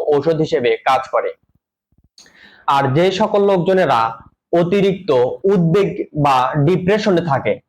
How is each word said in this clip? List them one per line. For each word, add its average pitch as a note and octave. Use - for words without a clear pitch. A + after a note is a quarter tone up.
ঔষধ D3+
হিসেবে C#3+
কাজ C3+
করে। A#2+
আর C#3
যে E3+
সকল G#3
লোকজনেরা F3+
অতিরিক্ত F3+
উদ্বেগ F3
বা C3+
ডিপ্রেশনে F#3
থাকে A#2